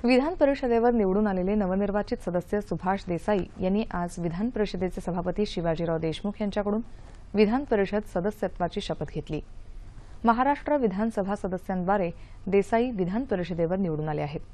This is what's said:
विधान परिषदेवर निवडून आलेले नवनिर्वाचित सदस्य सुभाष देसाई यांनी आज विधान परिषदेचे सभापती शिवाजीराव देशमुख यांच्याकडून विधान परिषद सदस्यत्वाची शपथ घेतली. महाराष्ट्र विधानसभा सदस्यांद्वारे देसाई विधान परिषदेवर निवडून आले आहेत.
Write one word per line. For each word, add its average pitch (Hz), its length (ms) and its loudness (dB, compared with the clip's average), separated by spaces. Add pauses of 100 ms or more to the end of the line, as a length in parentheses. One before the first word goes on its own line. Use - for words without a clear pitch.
विधान 262 300 6
परिषदेवर 254 580 4
निवडून 208 360 4
आलेले 190 280 2
नवनिर्वाचित 202 720 0
सदस्य 180 360 0
सुभाष 190 460 -2
देसाई 180 380 0 (160)
यांनी 196 300 2
आज 175 260 -4
विधान 175 320 -2
परिषदेचे 190 520 -2
सभापती 180 440 -2
शिवाजीराव 165 520 0
देशमुख 160 440 -4
यांच्याकडून 208 400 0 (520)
विधान 214 300 4
परिषद 208 380 2 (120)
सदस्यत्वाची 185 680 -2
शपथ 156 340 -6
घेतली. 156 240 -4 (840)
महाराष्ट्र 269 540 4
विधानसभा 208 580 0
सदस्यांद्वारे 185 760 0 (360)
देसाई 214 440 4
विधान 196 320 0
परिषदेवर 175 540 0
निवडून 156 320 0
आले 147 120 -2
आहेत. 147 180 -4 (140)